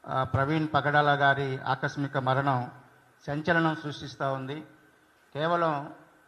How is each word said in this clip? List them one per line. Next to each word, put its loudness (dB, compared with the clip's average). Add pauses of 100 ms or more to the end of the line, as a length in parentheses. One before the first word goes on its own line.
ఆ, 0
ప్రవీణ్ 0
పగడాల 4
గారి 2
ఆకస్మిక -4
మరణం 0 (560)
సంచలనం 0
సృష్టిస్తూ -6
ఉంది. -8 (760)
కేవలం 0 (340)